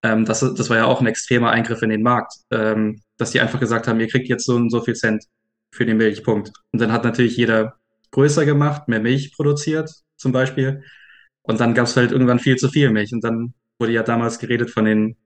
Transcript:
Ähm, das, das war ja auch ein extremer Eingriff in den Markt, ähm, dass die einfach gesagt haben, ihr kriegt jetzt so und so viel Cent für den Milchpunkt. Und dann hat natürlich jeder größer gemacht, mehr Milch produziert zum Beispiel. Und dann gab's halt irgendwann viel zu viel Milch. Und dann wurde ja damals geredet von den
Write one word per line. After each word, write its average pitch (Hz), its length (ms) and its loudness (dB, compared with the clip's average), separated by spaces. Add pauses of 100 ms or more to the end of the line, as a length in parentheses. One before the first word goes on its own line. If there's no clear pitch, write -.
Ähm, 110 220 2
das, 110 160 -2
das 123 300 -2
war 117 80 2
ja 113 80 4
auch 131 140 2
ein 127 60 2
extremer 120 440 0
Eingriff 117 320 -2
in 110 80 0
den 107 120 0
Markt, 120 320 0 (160)
ähm, 110 500 -2 (160)
dass - 140 -4
die 123 100 0
einfach 117 200 -2
gesagt 117 280 -2
haben, 113 120 0
ihr 113 80 -2
kriegt 127 200 -2
jetzt 120 160 -2
so 123 100 -2
und 120 160 0
so 117 120 -2
viel 117 120 -2
Cent 110 300 -2 (500)
für 120 120 -2
den 113 120 2
Milchpunkt. 107 540 0 (200)
Und 113 80 0
dann 110 120 0
hat 113 120 -2
natürlich 120 320 0
jeder 113 380 0 (360)
größer 147 360 2
gemacht, 147 420 0
mehr 113 120 0
Milch 127 340 -2
produziert 156 560 -2 (260)
zum 127 160 -2
Beispiel. 131 500 -2 (600)
Und 110 180 -2
dann 117 140 2
gab's 120 200 2
halt 120 160 4
irgendwann 123 280 4
viel 131 180 2
zu 135 140 0
viel 143 200 4
Milch. 107 220 -2
Und 117 100 -6
dann 117 300 -4 (260)
wurde 117 140 0
ja 113 100 2
damals 117 360 -2
geredet 117 320 -2
von 110 160 0
den 110 400 0